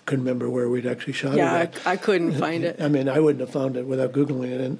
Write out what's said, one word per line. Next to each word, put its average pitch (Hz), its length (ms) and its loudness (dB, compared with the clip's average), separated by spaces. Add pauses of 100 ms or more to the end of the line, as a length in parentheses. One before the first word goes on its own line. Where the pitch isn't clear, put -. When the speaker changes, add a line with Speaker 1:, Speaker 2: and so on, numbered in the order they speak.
Speaker 1:
couldn't 131 180 0
remember 123 240 -2
where 123 200 0
we'd 123 180 0
actually 123 280 -6
shot 139 200 -2
it - 40 4
Speaker 2:
Yeah, 170 180 4
Speaker 1:
at. 170 280 -2
Speaker 2:
I, 180 80 2
I 190 40 0
couldn't 170 380 2
find 160 280 -2
it. 170 180 -2
Speaker 1:
I 156 60 0
mean, 139 220 2
I 135 100 2
wouldn't 147 220 4
have 123 100 -6
found 131 260 -2
it 127 100 -6
without 131 260 0
Googling 131 400 0
it, 127 80 -4
and, 131 200 -4